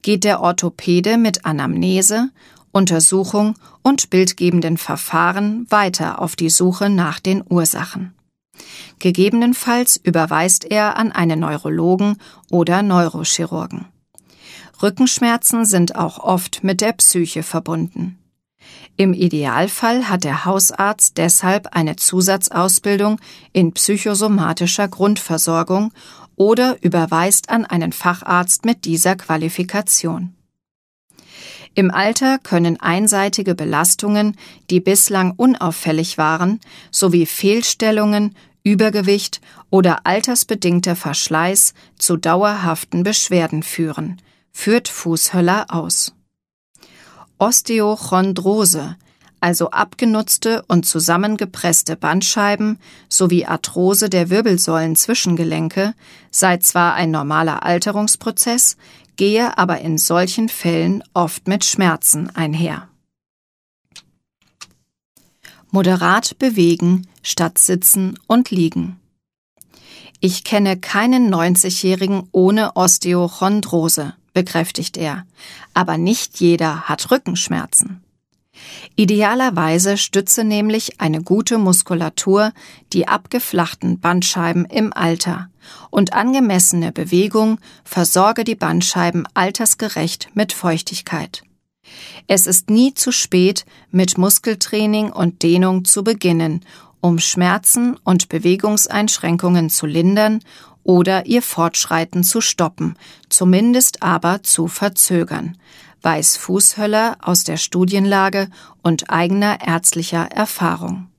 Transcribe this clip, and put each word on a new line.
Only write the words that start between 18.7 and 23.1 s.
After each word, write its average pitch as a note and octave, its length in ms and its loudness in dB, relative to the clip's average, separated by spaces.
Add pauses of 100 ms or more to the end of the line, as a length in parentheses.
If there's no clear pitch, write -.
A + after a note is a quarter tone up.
Im F#3+ 180 4
Idealfall F3+ 960 0
hat F#3 160 -2
der D3 220 -4
Hausarzt G3 720 0
deshalb F#3 580 0
eine D#3+ 200 0
Zusatzausbildung F#3+ 1200 0 (320)